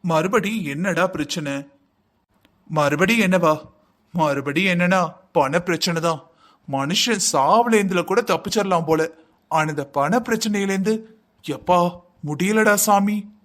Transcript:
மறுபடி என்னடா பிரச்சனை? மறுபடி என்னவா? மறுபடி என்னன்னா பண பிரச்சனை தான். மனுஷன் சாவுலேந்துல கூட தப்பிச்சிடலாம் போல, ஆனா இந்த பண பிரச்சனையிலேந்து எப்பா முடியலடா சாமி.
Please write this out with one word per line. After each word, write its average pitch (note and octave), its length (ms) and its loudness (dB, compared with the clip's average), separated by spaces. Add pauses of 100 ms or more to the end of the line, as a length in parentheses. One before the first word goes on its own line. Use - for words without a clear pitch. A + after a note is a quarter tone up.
மறுபடி F#3+ 600 0
என்னடா E3+ 420 -2
பிரச்சனை? D3+ 480 -6 (1160)
மறுபடி D#3 500 2
என்னவா? F3+ 340 2 (600)
மறுபடி C#3+ 520 0
என்னன்னா F3+ 460 2 (200)
பண D3 280 2
பிரச்சனை E3 420 -2
தான். E3 180 -2 (480)
மனுஷன் E3 640 -2
சாவுலேந்துல F#3+ 720 2
கூட G3 160 0
தப்பிச்சிடலாம் F#3+ 640 -2
போல, D#3+ 260 0 (380)
ஆனா D#3 220 0
இந்த D3 140 -6
பண D3 340 0
பிரச்சனையிலேந்து G#3 760 -2 (500)
எப்பா F3 360 0 (460)
முடியலடா G#3 480 2
சாமி. G#3 440 2 (260)